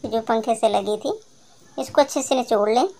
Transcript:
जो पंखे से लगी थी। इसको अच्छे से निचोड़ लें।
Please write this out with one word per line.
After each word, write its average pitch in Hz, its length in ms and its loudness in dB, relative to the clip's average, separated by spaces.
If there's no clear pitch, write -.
जो 226 160 -2
पंखे 226 340 -2
से 226 140 2
लगी 208 280 0
थी। 277 160 -4
इसको 277 240 2
अच्छे 277 200 0
से 269 140 -2
निचोड़ 220 340 0
लें। 247 180 4